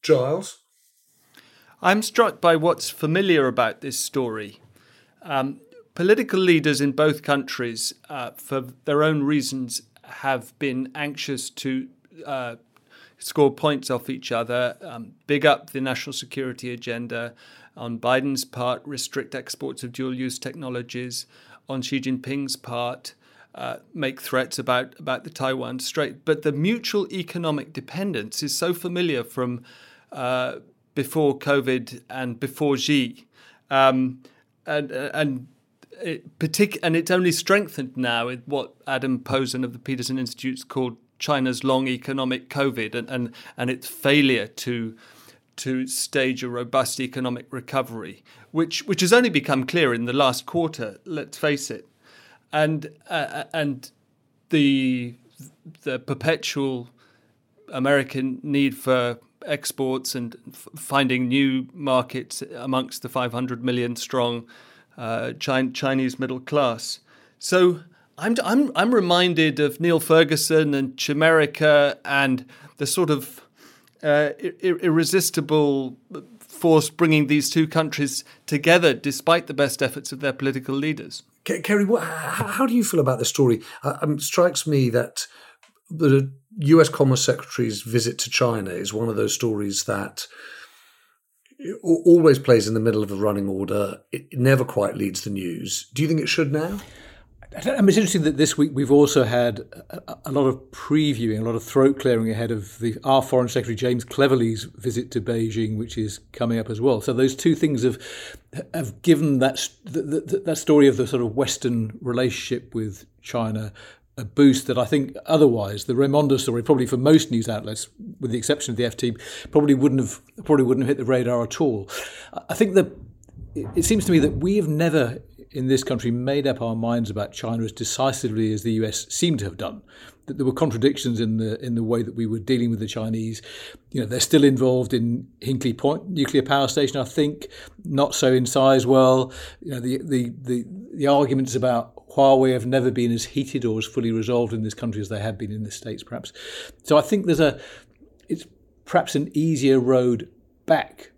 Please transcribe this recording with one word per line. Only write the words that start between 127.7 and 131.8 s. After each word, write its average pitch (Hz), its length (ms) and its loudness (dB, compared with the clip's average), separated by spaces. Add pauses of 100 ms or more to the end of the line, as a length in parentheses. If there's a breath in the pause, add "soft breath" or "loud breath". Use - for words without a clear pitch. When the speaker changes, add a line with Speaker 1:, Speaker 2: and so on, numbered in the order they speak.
Speaker 3:
decisively 113 800 -2
as 104 100 -4
the 117 100 0
U 110 120 2
S - 240 -6
seemed 170 300 0
to 101 60 -6
have 90 120 -8
done, - 240 -8 (480 loud breath)
that 135 80 -8
there 139 80 0
were 131 80 2
contradictions 127 640 0
in 110 180 0
the, 110 260 -2
in 123 120 -4
the 113 80 0